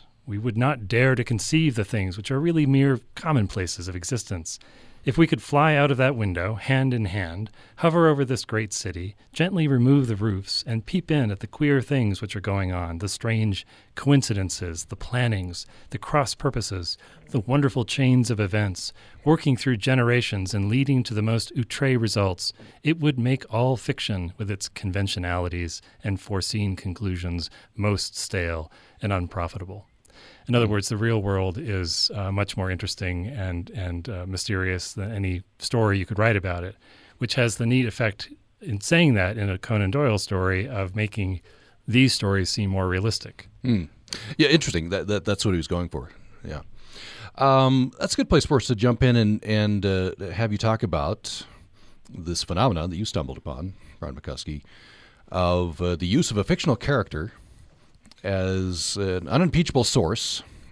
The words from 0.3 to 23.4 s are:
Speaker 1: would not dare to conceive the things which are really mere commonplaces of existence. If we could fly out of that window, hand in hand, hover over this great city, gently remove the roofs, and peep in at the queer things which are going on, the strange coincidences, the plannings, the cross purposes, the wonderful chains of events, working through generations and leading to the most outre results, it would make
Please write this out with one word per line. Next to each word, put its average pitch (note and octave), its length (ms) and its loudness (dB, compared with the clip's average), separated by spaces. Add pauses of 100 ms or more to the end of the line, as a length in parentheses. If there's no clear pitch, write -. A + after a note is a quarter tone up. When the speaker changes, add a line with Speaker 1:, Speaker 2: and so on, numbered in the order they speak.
Speaker 1:
would A2 180 -4
not B2 300 0
dare B2+ 260 4
to B2+ 100 0
conceive D3+ 520 2
the G#2 100 0
things F#2+ 320 -2
which G#2+ 140 -8
are C3+ 80 0
really D#3+ 260 2
mere C3+ 340 4 (140)
commonplaces G2 720 -2
of F#2 80 -8
existence. F#2 640 -6 (480)
If C3 120 0
we D#3+ 100 8
could C#3 140 0
fly D3 340 4
out C#3+ 160 4
of B2 60 2
that C3 180 4
window, G2 380 -2
hand C3 400 2
in A2+ 100 0
hand, F#2 480 -6 (280)
hover E3 280 4
over C#3+ 160 4
this B2 220 -2
great A2 260 -2
city, F2+ 460 -8 (160)
gently E3+ 340 2
remove C3 400 6
the A2 80 0
roofs, G2 500 -2
and A2+ 200 -4
peep F3+ 260 -2
in C3+ 180 2
at G2+ 120 -4
the - 60 -10
queer C#3+ 340 2
things A2+ 400 0
which G#2 160 -8
are - 20 -4
going F#2+ 320 0
on, E2+ 280 -4
the G2+ 100 -4
strange A2 580 0 (280)
coincidences, F#2+ 880 0
the G2+ 100 -10
plannings, G#2+ 680 -4 (240)
the - 80 -10
cross - 380 -2
purposes, G2+ 640 -4 (340)
the B2 100 0
wonderful C3+ 420 0
chains B2+ 480 4
of G#2+ 80 0
events, G2+ 540 -2 (320)
working D3+ 320 4
through B2+ 180 0
generations A#2+ 800 0
and G2+ 160 0
leading C3 340 2
to A2+ 100 -6
the G#2+ 80 0
most A2+ 380 0
outre B2+ 380 0
results, G2+ 560 0 (280)
it D#3+ 160 0
would C#3+ 220 2
make B2+ 240 0 (100)